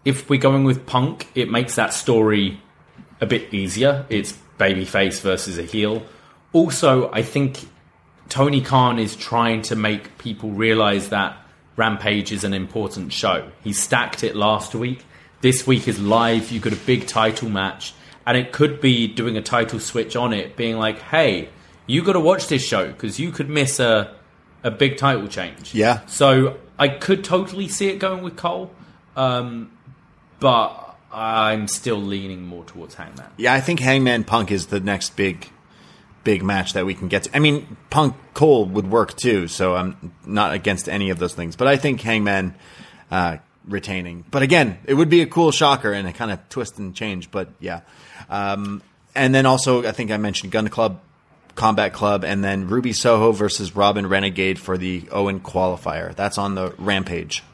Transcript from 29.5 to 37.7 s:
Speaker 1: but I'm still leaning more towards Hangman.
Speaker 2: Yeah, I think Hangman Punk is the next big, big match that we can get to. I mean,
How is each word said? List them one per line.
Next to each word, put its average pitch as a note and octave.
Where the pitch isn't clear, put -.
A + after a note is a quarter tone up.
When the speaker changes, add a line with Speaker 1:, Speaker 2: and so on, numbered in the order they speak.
Speaker 1:
but -
I'm A2
still A2+
leaning G2
more F2
towards -
Hangman. C#2
Speaker 2:
Yeah, A#2+
I C3+
think C3+
Hangman B2+
Punk A2
is F#2
the G2+
next G2
big, F#2+
big G2
match F#2+
that F#2
we F#2+
can F#2
get G2
to. -
I C#3+
mean, D3